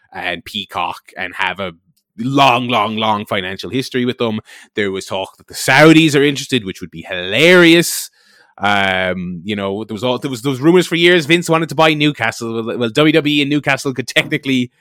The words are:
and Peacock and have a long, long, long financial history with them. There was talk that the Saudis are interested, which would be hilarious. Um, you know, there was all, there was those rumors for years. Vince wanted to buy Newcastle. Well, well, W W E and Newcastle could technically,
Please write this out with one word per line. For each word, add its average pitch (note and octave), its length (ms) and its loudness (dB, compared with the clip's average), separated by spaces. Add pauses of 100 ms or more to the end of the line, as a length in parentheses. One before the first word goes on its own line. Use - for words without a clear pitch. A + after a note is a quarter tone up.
(140)
and F2+ 320 -8
Peacock F2+ 720 -8
and F2 160 -10
have F#2 260 -4
a F#2 140 -8 (460)
long, B2+ 480 2
long, G#2+ 300 -2
long G#2+ 280 -2
financial F#2+ 460 -6
history B2+ 340 -4
with B2 140 -4
them. A2 200 -2 (360)
There G2+ 160 -2
was F#2+ 160 -8
talk F#2+ 300 -8
that - 100 -20
the - 80 -20
Saudis D#3 600 6
are C#3 60 4
interested, C3+ 420 -2
which F#2 160 -10
would - 120 -14
be E2 100 -16
hilarious. E3 1120 4 (480)
Um, F#2 840 -2
you G#2 120 -6
know, G2 280 -6
there G#2+ 120 -10
was G2+ 80 -6
all, B2+ 160 -2
there C#3+ 100 -8
was A#2 140 -8
those C3 180 -4
rumors E3+ 240 4
for - 80 -6
years. E3+ 320 4
Vince E3+ 240 0
wanted D#3+ 200 0
to D3 60 -10
buy D#3+ 200 4
Newcastle. A#2 720 -2
Well, A2+ 120 -6
well, A#2 140 -2
W D3+ 220 4
W D3 220 -2
E D3 60 2
and C#3 80 -2
Newcastle C#3 460 -2
could - 120 -8
technically, C3+ 720 -2